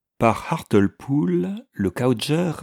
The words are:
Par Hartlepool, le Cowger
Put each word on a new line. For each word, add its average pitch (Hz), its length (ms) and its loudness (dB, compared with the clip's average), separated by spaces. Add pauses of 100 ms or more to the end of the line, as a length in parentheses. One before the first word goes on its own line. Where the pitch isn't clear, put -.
(180)
Par - 340 0
Hartlepool, 160 1200 0
le 95 200 -2
Cowger 139 600 0 (120)